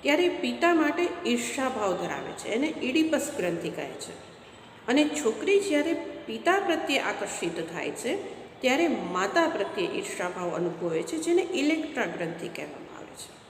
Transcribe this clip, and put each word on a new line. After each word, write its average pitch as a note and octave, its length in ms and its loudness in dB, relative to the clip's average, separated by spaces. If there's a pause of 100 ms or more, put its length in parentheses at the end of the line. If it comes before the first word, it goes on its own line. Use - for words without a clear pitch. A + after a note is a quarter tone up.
ત્યારે D#4+ 280 4
પિતા D4 440 2
માટે D#4+ 340 4 (180)
ઈર્ષાભાવ A#3 680 0
ધરાવે D#3+ 380 -4
છે, - 180 -10
એને C4+ 320 0
ઈડિપસ D#4 560 0
ગ્રંથિ E3+ 320 -2
કહે C#3+ 200 -8
છે. - 240 -12 (760)
અને D4 220 6
છોકરી F#4+ 500 2
જ્યારે D#4 340 2 (320)
પિતા E4 340 2
પ્રત્યે D#4+ 400 2
આકર્ષિત F3 760 -4
થાય D3 180 -4
છે, F4+ 420 -4 (280)
ત્યારે C#4 260 4
માતા G3 600 2
પ્રત્યે G3 360 -2
ઈર્ષાભાવ F3+ 680 -4
અનુભવે E3+ 480 0
છે, E4 140 -4
જેને E4+ 240 4
ઇલેક્ટ્રા D4 640 0
ગ્રંથિ E3+ 420 -6
કહેવામાં - 500 -12
આવે G#1+ 80 -14
છે. - 300 -16 (140)